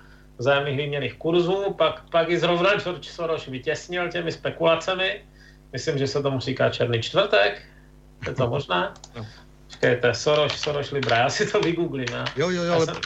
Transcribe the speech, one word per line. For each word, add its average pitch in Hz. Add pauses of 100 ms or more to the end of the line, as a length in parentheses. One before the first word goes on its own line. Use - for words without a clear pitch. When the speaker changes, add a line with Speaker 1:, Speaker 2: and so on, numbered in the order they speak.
(380)
Speaker 1:
vzájemných 139
výměnných 143
kurzů, 175
pak, 156
pak 165
i 175
zrovna 175
George -
Soros 165
vytěsnil 156
těmi 170
spekulacemi. 185 (480)
Myslím, 139
že 135
se 143
tomu 135
říká 131
Černý 120
čtvrtek. 202 (640)
Je -
to 127
možné? -
Speaker 2:
<laughs> -
No. 110 (400)
Speaker 1:
Počkejte, 120
Soros, 151
Soros 143
libra, 120
já 120
si -
to 208
vygooglím, 151
já. 123 (120)
Speaker 2:
Jo, 160
jo, 175
jo, -
Speaker 1:
Já 170
Speaker 2:
ale 165
Speaker 1:
jsem, 170 (100)